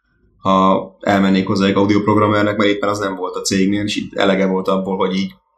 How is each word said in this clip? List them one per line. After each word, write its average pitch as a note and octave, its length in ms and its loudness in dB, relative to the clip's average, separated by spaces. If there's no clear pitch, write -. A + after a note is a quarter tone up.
ha F#2+ 640 0
elmennék F#2+ 460 2
hozzá G2 180 0
egy G2 100 2
audioprogrammernek, G#2 840 2
mert G#2 120 2
éppen G2+ 200 -2
az G2 100 -4
nem G2 160 -4
volt F2+ 200 -8
a F#2+ 60 -6
cégnél, G2 420 0
és G2+ 120 -6
itt - 180 -6
elege G2 320 0
volt F#2+ 220 -2
abból, F#2+ 300 -2
hogy F#2+ 180 -2
így F#2+ 160 -4